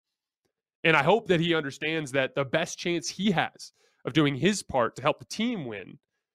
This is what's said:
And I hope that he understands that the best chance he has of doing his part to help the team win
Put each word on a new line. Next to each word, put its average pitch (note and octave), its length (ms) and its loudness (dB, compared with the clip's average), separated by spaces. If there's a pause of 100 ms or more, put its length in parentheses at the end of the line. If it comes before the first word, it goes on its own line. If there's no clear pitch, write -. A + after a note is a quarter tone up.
(840)
And E3 140 6
I C#3 80 4
hope G#3+ 240 4
that F3 100 4
he E3+ 160 2
understands D3+ 580 -4
that C3 220 0
the C#3+ 100 -2
best D#3+ 340 -2
chance F3 300 -4
he G3+ 220 -2
has - 420 -2 (320)
of C3 80 -6
doing C#3+ 220 4
his F3+ 300 0
part A#2+ 320 -2
to A#2+ 60 -12
help D3 180 0
the B2+ 60 -18
team G#3+ 400 -4
win G2 320 -12 (360)